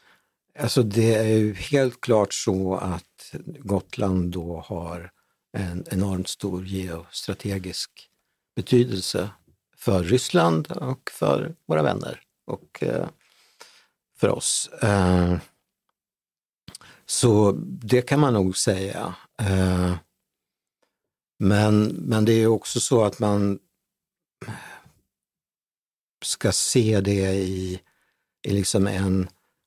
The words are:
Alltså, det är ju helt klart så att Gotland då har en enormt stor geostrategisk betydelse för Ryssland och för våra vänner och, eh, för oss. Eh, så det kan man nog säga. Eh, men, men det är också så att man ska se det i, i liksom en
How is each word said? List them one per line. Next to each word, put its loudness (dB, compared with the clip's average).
Alltså, 2
det 2
är 2
ju 2
helt -2
klart 2
så -2
att -8
Gotland -4
då -10
har -10
en -6
enormt -2
stor -6
geostrategisk -8
betydelse 0
för 2
Ryssland 2
och -8
för -2
våra 0
vänner -4
och, -10
eh, -2
för 2
oss. -2
Eh, 2
så 4
det 0
kan 2
man 4
nog 2
säga. -4
Eh, 2
men, 4
men 0
det 6
är 4
också 0
så 2
att -2
man 0
ska 0
se 2
det 0
i, -4
i -4
liksom 2
en 0